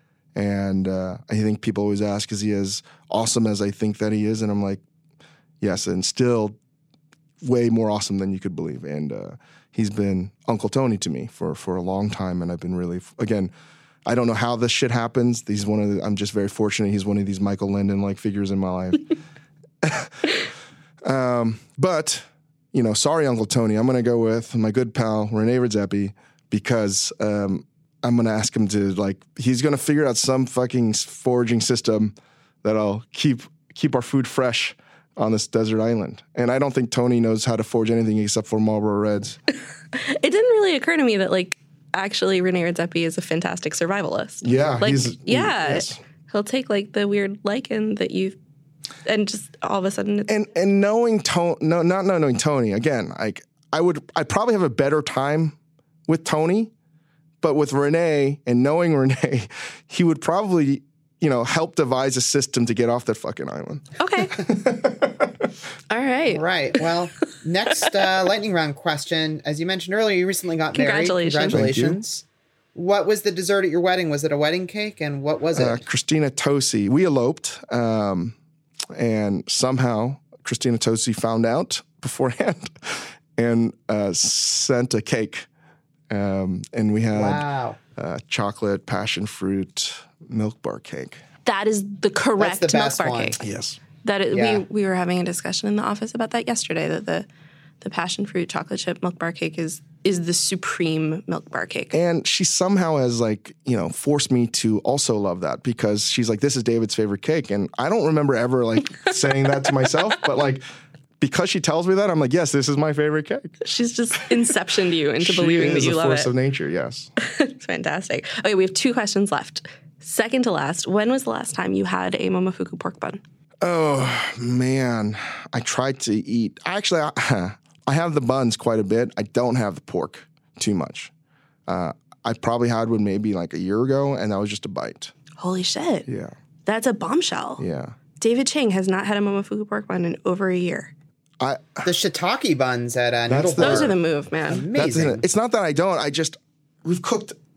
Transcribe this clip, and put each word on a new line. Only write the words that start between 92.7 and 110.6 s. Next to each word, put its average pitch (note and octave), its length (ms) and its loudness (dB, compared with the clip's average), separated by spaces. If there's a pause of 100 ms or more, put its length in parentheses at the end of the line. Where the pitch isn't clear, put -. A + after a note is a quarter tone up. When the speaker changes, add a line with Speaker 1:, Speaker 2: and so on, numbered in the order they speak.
Speaker 3:
the D3+ 40 4
Speaker 2:
milk C#3+ 100 2
Speaker 3:
best C3+ 120 -2
Speaker 2:
bar D#3+ 100 0
Speaker 3:
one. A#2 160 -2
Speaker 2:
cake. - 180 -4
Speaker 1:
Yes. - 360 -8 (260)
Speaker 2:
That G3+ 160 0
is, F3 140 0
Speaker 3:
Yeah. A3 240 2
Speaker 2:
we, F#3+ 60 -2 (160)
we G3 40 0
were F#3+ 100 0
having F3+ 240 0
a F3+ 40 0
discussion F3 460 -4
in G#3 60 0
the G#3+ 80 0
office G#3+ 300 -4
about A#3 180 -4
that A#3 160 -4
yesterday, E3 420 -2
that D#3+ 160 -4
the, E3+ 200 -4 (560)
the - 80 -10
passion F#3 360 -4
fruit F3 240 -4
chocolate - 300 -6
chip F3 220 -6
milk F3 160 -4
bar E3 140 -4
cake D#3+ 260 -6
is, D#3+ 240 -6 (220)
is F3+ 220 0
the E3+ 80 0
supreme D#3+ 920 -2
milk E3+ 240 -6
bar - 160 -4
cake. - 280 -6
Speaker 1:
And E3+ 340 0
she - 160 0
somehow F3+ 540 2
has, A#2+ 240 2
like, G#2+ 340 -2 (100)
you B2+ 120 2
know, E2 120 -2
forced C#3+ 420 0
me A#2+ 160 4
to A2 320 0
also B2+ 380 0
love F#2 240 -2
that C#2+ 220 -4
because G#2 460 0
she's A#2 200 0
like, G#2+ 120 -2
"This C#3 160 2
is A#2+ 60 -2
David's A2+ 320 0
favorite G2+ 260 0
cake." D#3 280 0
And G2+ 280 0
I C3 100 0
don't F#3+ 180 2
remember D3+ 300 4
ever, B2 300 2
like, A2+ 240 0 (100)
<laughs> F#4 120 -2
saying C3+ 340 2
that C#3 200 2
to C#3 80 2
myself, D3 400 2 (120)
but, C3 120 0
like, C3+ 240 2 (600)